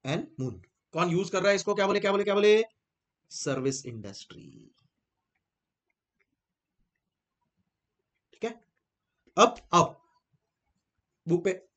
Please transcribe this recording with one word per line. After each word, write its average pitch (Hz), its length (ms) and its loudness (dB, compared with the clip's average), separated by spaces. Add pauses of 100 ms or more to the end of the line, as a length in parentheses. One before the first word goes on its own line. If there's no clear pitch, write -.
And 160 200 -4 (160)
Moon 117 160 -8 (360)
कौन 175 180 0
यूज 185 180 -2
कर 190 120 -2
रहा 202 80 4
है 202 60 4
इसको? 202 200 -2
क्या 196 120 0
बोले, 202 120 0
क्या 196 120 0
बोले, 202 120 0
क्या 196 100 0
बोले? 208 300 4 (680)
सर्विस 135 540 -4
इंडस्ट्री। - 880 -16 (3500)
ठीक - 100 -12
है, 226 60 -6 (880)
अब 226 180 6 (180)
आओ 170 120 6 (1400)
बुक 170 160 0
पे 185 180 -2 (160)